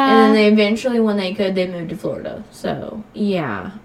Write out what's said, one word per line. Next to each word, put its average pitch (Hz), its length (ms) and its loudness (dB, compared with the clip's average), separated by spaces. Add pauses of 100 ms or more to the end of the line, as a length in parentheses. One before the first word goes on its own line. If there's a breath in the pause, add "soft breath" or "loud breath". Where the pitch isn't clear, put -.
And 269 100 6
then 220 140 6
they 214 140 4
eventually, 214 520 2
when 214 160 2
they 190 180 -2
could, 190 220 -2
they 185 100 0
moved 175 260 -8
to 165 40 -8
Florida. - 560 -8
So, - 600 -10
yeah, 165 580 -4 (140)